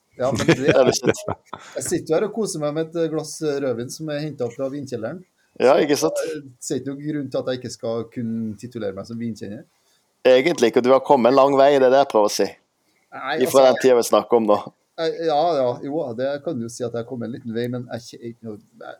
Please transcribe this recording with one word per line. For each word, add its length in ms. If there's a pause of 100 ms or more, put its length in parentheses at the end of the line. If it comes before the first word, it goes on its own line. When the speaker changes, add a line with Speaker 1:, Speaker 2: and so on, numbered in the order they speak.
(200)
Speaker 1:
Ja, 100
men 160
det 280
Speaker 2:
<laughs> 40
Er 80
det 140
sant? 240 (560)
Speaker 1:
Jeg 80
sitter 260
jo 60
her 80
og 80
koser 260
meg 160
med 140
et, 100
eh, 80
glass, 320
eh, 220
rødvin 260
som 240
er 80
hentet 240
opp 80
fra 160
vinkjelleren. 540 (340)
Speaker 2:
Ja, 160
Speaker 1:
Så 140
Speaker 2:
ikke 100
sant? 240
Speaker 1:
jeg 220 (180)
ser 220
ikke 100
noen 140
grunn 260
til 80
at 80
jeg 140
ikke 100
skal 300 (100)
kunne 480
titulere 320
meg 160
som 80
vinkjenner. 460 (680)
Speaker 2:
Egentlig 400
ikke, 160
du 80
har 80
kommet 320
en 60
lang 180
vei, 220
det 100
er 60
det 80
jeg 80
prøver 180
å 80
si. 80
Speaker 1:
Nei, 960
Speaker 2:
Ifra 220
Speaker 1:
altså, 20
Speaker 2:
den 160
tiden 160
vi 140
snakker 260
om 80
nå. 120 (420)
Speaker 1:
jeg, 140 (160)
ja, 80 (180)
ja, 120 (200)
jo, 140 (120)
det 140 (160)
kan 160
du 80
si 160
at 80
jeg 100
har 60
kommet 220
en 80
liten 180
vei, 160
men 140 (100)
jeg, 80
kje-, 160 (140)
ikke 160
noe, 100 (240)
jeg, 160